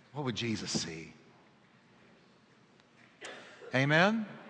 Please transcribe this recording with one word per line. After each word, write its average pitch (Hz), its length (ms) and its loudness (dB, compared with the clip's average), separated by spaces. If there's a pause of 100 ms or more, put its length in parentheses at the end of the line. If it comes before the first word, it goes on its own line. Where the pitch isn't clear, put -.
(140)
"What 147 100 -4
would 123 140 -2
Jesus 110 340 -2
see?" 80 400 -6 (2750)
Amen? 170 500 6 (240)